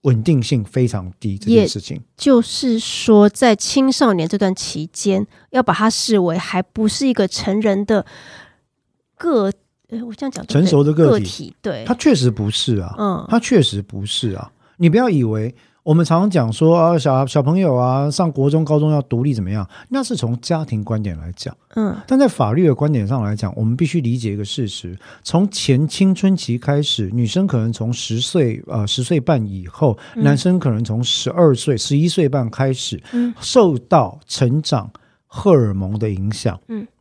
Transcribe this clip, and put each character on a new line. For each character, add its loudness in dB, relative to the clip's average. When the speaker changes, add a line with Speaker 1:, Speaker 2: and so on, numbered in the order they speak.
Speaker 1:
稳 2
定 2
性 -2
非 0
常 -6
低 -6
这 -8
件 4
事 -6
情。 -12
Speaker 2:
也 -14
就 4
是 -2
说， 4
在 2
青 0
少 2
年 -2
这 -2
段 0
期 -8
间， -2
要 0
把 0
他 2
视 0
为 0
还 -4
不 -4
是 0
一 2
个 2
成 -4
人 0
的 0
个-， 0
呃， -10
我 -14
这 -10
样 -6
讲 -12
对 -20
不 -8
对？ 4
Speaker 1:
成 4
熟 6
的 2
个 4
体。 -2
Speaker 2:
个 -4
体， -12
对。 -6
Speaker 1:
他 -2
确 2
实 2
不 -2
是 -2
啊。 -6
Speaker 2:
嗯。 -2
Speaker 1:
他 2
确 4
实 -2
不 -10
是 -4
啊。 -12
你 4
不 2
要 2
以 2
为 -4
我 2
们 4
常 2
常 2
讲 0
说， 4
啊， 4
小， 0
小 0
朋 0
友 2
啊， 0
上 -2
国 0
中、 2
高 2
中 2
要 2
独 -4
立 0
怎 -4
么 -4
样？ -4
那 -2
是 -4
从 -2
家 -2
庭 -4
观 -4
点 -6
来 -10
讲。 -12
Speaker 2:
嗯。 -2
Speaker 1:
但 2
在 4
法 0
律 2
的 4
观 0
点 0
上 -2
来 -2
讲， -6
我 -4
们 0
必 0
须 -2
理 -2
解 -4
一 -4
个 -6
事 -6
实： -12
从 0
前 0
青 2
春 2
期 -4
开 0
始， 0
女 0
生 0
可 0
能 0
从 -4
十 -4
岁， 0
呃， -4
十 -4
岁 0
半 0
以 -10
后， 0
Speaker 2:
嗯。 0
Speaker 1:
男 4
生 2
可 0
能 -2
从 -2
十 -2
二 4
岁、 -2
十 -2
一 2
岁 0
半 -2
开 -2
始， -8
Speaker 2:
嗯。 -2
Speaker 1:
受 4
到 0
成 0
长 -2
荷 0
尔 4
蒙 -4
的 -2
影 -4
响。 -4
Speaker 2:
嗯。 -10